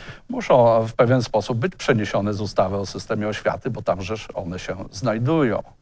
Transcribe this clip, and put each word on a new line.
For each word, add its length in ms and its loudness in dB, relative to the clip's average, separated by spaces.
muszą 580 4
w 60 -8
pewien 300 4
sposób 340 -2
być 180 -2
przeniesione 580 0
z 80 -4
ustawy 360 0
o 80 -4
systemie 420 -4
oświaty, 420 -4
bo 120 -8
tamżeż 520 -4
one 260 -8
się 160 -8
znajdują 720 0